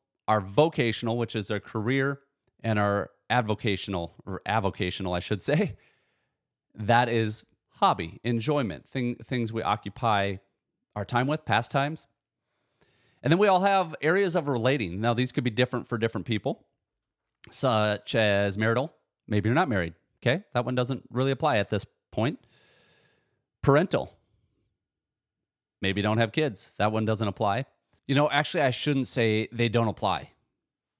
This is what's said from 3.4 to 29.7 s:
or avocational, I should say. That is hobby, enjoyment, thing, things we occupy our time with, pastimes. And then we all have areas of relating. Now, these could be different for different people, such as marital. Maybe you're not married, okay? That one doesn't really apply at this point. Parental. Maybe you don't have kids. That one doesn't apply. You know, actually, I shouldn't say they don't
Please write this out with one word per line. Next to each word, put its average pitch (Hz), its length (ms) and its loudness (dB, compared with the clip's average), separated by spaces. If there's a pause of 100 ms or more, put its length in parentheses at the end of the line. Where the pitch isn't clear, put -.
or 98 200 -10
avocational, 95 680 -2
I 90 40 -2
should 95 220 -4
say. 147 340 0 (1000)
That 117 340 2
is 113 360 0 (320)
hobby, 95 460 0
enjoyment, 117 640 -2
thing, 120 280 -6
things 117 360 -6
we 110 120 -4
occupy 101 720 0 (600)
our 104 100 -6
time 120 200 0
with, 151 200 -4
pastimes. 135 640 -2 (1160)
And 139 80 2
then 175 80 4
we 208 80 4
all 185 140 6
have 190 400 2
areas 175 340 2
of 151 120 0
relating. 117 540 0
Now, 117 120 2
these 127 180 0
could 127 120 -2
be 123 60 -2
different 113 380 -2
for 120 100 -4
different 110 300 -2
people, 120 400 -4 (840)
such 107 640 0
as 101 440 2
marital. 113 360 0 (340)
Maybe 104 220 2
you're 123 60 4
not 170 140 2
married, 87 260 -2 (260)
okay? 151 220 0 (100)
That 123 120 -2
one 127 100 -4
doesn't 123 340 -2
really 131 220 0
apply 135 260 0
at 101 120 0
this 101 160 -2 (260)
point. 135 280 -2 (1200)
Parental. 143 520 2 (1700)
Maybe 98 180 0
you 98 40 0
don't 107 160 2
have 113 120 0
kids. 143 460 -4
That 107 140 0
one 110 140 0
doesn't 107 220 0
apply. 104 380 -2 (400)
You 139 80 -2
know, 147 160 4
actually, 151 320 0
I 139 80 4
shouldn't 135 380 0
say 113 440 0
they 120 180 0
don't 117 180 2